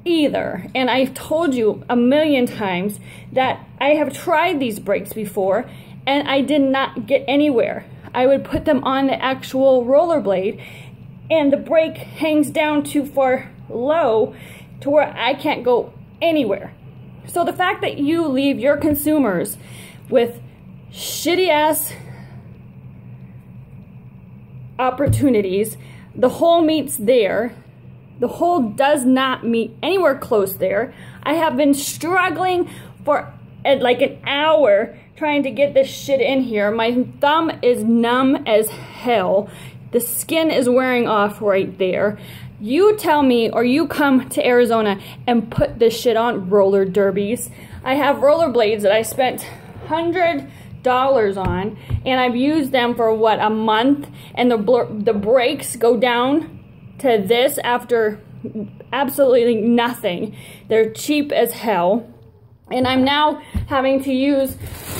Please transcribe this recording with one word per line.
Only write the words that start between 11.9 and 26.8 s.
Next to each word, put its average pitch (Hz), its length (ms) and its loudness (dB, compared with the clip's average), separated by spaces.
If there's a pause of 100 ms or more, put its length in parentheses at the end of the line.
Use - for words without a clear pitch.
hangs 302 540 0
down 302 340 0
too 294 200 -2
far 262 460 0 (180)
low 254 680 0 (440)
to 269 100 -4
where 294 260 2
I 233 180 -2
can't 277 300 -4
go 240 280 0 (300)
anywhere. 302 500 0 (540)
So 349 180 -2
the 349 80 -2
fact 370 280 -2
that - 180 -6
you 320 300 0
leave 269 320 0
your 285 160 2
consumers 294 840 0 (500)
with 240 320 0 (520)
shitty 359 560 -2
ass 302 440 0 (2750)
opportunities, 240 960 0 (380)
the 254 140 2
hole 339 340 4
meets 311 340 0